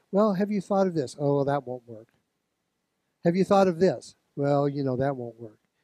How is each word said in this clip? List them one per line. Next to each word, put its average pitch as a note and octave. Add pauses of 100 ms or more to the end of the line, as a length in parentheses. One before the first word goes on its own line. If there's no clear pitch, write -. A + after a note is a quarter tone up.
(120)
"Well, G3+
have G3+
you G3+
thought G3
of F3+
this?" C#3
"Oh, C#3+
well, C#3
that C#3
won't B2
work." A2+ (1120)
"Have E3+
you F#3+
thought G3
of E3
this?" E3 (200)
"Well, C#3+
you C#3
know, C3
that C3+
won't A#2
work." A2 (260)